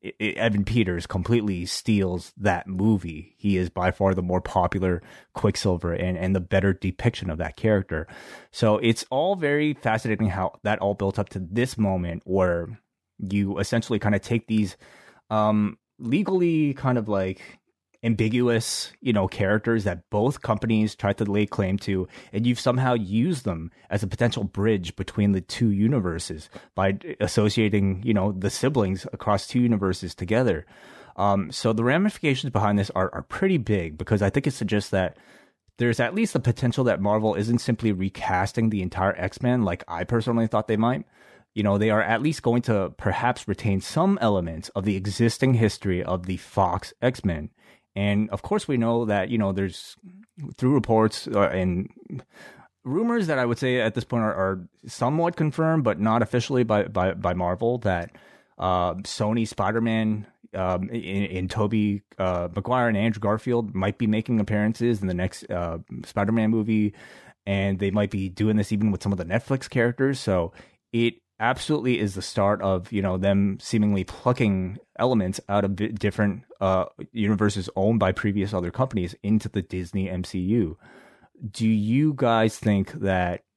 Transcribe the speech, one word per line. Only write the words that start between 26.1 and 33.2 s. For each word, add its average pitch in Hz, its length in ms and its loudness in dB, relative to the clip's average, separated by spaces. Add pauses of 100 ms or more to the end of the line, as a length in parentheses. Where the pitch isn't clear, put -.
by 95 200 2
d-, 147 260 -8
associating, 104 840 2
you 113 80 0
know, 104 200 2
the 95 180 -2
siblings 104 640 0
across - 320 0
two - 140 -2
universes 98 560 0
together. 98 500 0 (500)
Um, 98 360 0
so 113 220 -2
the 110 100 0
ramifications 147 680 0
behind 104 280 2
this 98 160 0
are, 92 180 0
are - 80 -8